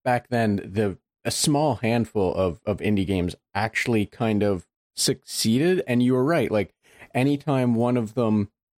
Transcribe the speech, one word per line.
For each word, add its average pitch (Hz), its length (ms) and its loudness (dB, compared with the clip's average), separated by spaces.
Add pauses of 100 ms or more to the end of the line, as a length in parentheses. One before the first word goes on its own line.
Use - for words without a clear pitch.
back 123 240 -2
then 113 360 0
the, 98 340 -2 (260)
a - 80 -4
small 147 440 0
handful 110 580 0
of, 92 300 -2
of 101 140 -2
indie 98 280 0
games 87 280 -2 (200)
actually 107 520 -2
kind 107 380 0
of 98 240 -2 (260)
succeeded. 139 920 0
And 123 120 2
you 123 120 4
were 127 120 2
right. 151 240 2
Like, 101 260 -2 (380)
anytime 135 640 2
one 120 220 2
of 113 180 -2
them 107 380 0 (260)